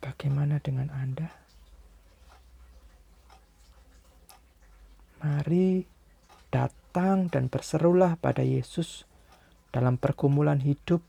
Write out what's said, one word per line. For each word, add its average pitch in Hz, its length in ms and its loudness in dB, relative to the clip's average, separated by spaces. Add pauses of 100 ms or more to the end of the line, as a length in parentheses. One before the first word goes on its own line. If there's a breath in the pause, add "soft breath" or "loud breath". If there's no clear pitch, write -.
Bagaimana 143 560 -2
dengan 135 360 -4
Anda? 135 360 -6 (4000)
Mari 175 560 0 (720)
datang 180 800 0
dan 131 160 0
berserulah 170 720 2
pada 131 240 0
Yesus - 640 -4 (640 soft breath)
dalam 123 240 2
pergumulan 143 640 2
hidup 143 480 0